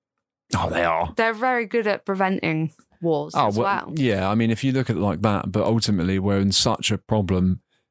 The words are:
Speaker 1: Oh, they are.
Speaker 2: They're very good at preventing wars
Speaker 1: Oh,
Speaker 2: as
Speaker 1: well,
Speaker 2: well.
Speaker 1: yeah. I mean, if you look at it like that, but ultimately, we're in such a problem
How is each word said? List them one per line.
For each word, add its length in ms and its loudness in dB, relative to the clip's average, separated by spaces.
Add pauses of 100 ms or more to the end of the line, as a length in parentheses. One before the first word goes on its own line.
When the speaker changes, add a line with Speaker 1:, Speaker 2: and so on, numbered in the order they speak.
(560)
Speaker 1:
Oh, 140 0
they 140 -2
are. 320 0
Speaker 2:
They're 180 0
very 320 -2
good 220 -2
at 180 -4
preventing 680 -2 (280)
wars 340 -2
Speaker 1:
Oh, 120 2
Speaker 2:
as 100 0
Speaker 1:
well, 300 0
Speaker 2:
well. 100 -10
Speaker 1:
yeah. 320 2
I 60 2
mean, 160 2
if 120 -2
you 80 2
look 160 0
at 100 -2
it 20 -2
like 240 0
that, 280 0
but 120 0
ultimately, 560 0
we're 180 0
in 140 2
such 400 0
a 80 0
problem 640 0 (300)